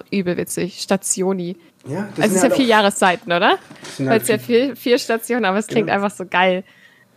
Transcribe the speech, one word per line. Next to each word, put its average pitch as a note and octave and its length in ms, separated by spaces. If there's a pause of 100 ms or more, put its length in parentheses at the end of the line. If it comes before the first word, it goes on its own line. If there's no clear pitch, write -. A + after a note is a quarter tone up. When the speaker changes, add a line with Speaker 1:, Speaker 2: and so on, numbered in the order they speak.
(100)
Speaker 1:
übel F3+ 280
witzig. F3 420
Stazioni. F#3+ 760 (300)
Speaker 2:
Ja, D3 140
das - 0
Speaker 1:
Also G#3 160
Speaker 2:
sind A3+ 80
Speaker 1:
es G#3+ 80
sind F#3+ 100
Speaker 2:
halt A#3+ 100
Speaker 1:
ja - 40
vier C4+ 80
Speaker 2:
auch A#3+ 60
Speaker 1:
Jahreszeiten, G3+ 600
oder? A3 260 (240)
Speaker 2:
das - 160
sind C3+ 80
Speaker 1:
Weil - 60
Speaker 2:
halt A3 100
Speaker 1:
es - 60
ja A3+ 100
Speaker 2:
vier A#3+ 300
Speaker 1:
vier, A#3 80
vier B3 220
Stationen, A3+ 460
aber F#3+ 140
es A3 80
klingt G#3+ 220
Speaker 2:
Genau. G3+ 140
Speaker 1:
einfach G3+ 140
so F#3+ 100
geil. F#3 380 (520)